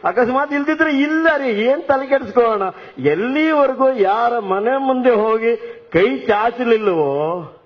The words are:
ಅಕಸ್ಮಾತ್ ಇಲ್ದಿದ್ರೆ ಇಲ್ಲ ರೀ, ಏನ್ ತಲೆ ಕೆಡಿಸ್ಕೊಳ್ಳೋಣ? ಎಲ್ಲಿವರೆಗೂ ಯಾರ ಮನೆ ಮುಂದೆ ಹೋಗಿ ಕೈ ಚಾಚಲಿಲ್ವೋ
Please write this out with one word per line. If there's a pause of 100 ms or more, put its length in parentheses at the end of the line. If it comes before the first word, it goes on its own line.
ಅಕಸ್ಮಾತ್
ಇಲ್ದಿದ್ರೆ
ಇಲ್ಲ
ರೀ,
ಏನ್
ತಲೆ
ಕೆಡಿಸ್ಕೊಳ್ಳೋಣ? (360)
ಎಲ್ಲಿವರೆಗೂ
ಯಾರ
ಮನೆ
ಮುಂದೆ
ಹೋಗಿ (360)
ಕೈ
ಚಾಚಲಿಲ್ವೋ (140)